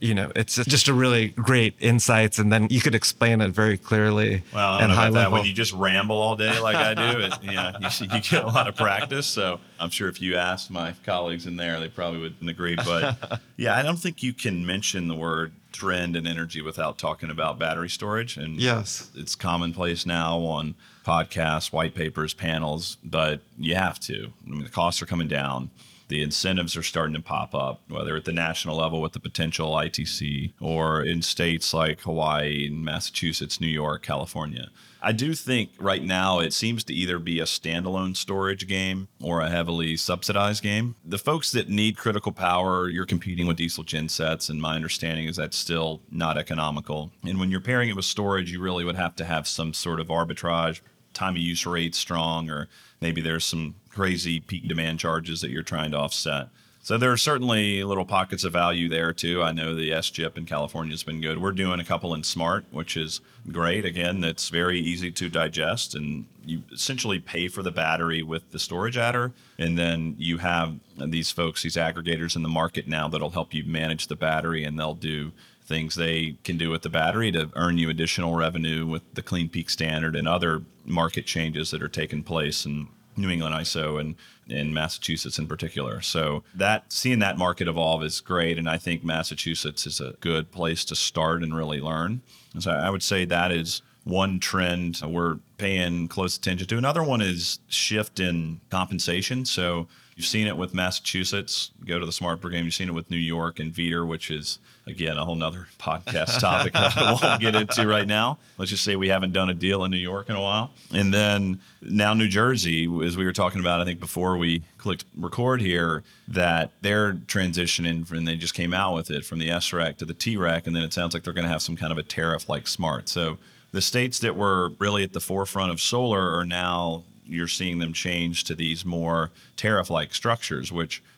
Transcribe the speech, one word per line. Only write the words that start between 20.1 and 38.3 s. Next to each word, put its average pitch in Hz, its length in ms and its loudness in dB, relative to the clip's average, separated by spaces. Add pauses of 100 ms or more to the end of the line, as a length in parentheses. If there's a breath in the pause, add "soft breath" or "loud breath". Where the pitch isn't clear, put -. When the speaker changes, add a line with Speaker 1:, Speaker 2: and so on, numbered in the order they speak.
Speaker 2:
on 78 340 -2 (320 loud breath)
podcasts, 80 640 2
white 80 220 0
papers, 78 400 -4
panels, 80 720 -2
but 78 360 0 (160)
you 80 200 0
have 92 240 0
to. 53 320 -8 (140)
I - 40 -12
mean, 71 140 -6
the - 40 -12
costs 87 320 0
are 85 60 -6
coming 85 220 0
down. 69 420 -2 (380 loud breath)
The 73 140 0
incentives 85 540 0
are 82 60 -6
starting 80 320 -2
to 78 80 -6
pop 73 320 -4
up, 67 340 -2
whether 78 280 -4
at 78 80 -6
the 82 80 -4
national 82 440 -2
level 80 240 0
with 80 120 -2
the - 80 -8
potential 80 560 -2
I 78 120 2
T - 160 -4
C 73 560 -4
or 78 420 2
in 82 200 0
states 82 500 0
like 80 280 2
Hawaii, 76 680 0
Massachusetts, 80 920 -4
New 82 80 0
York, 76 340 -2
California. 73 680 -6 (320 loud breath)
I 107 100 2
do 135 220 0
think 123 440 0
right 95 240 2
now 92 380 4
it 80 120 2
seems 113 320 0
to - 100 -8
either 90 240 0
be 82 200 -2
a 80 60 0
standalone 92 720 -2
storage 98 500 -2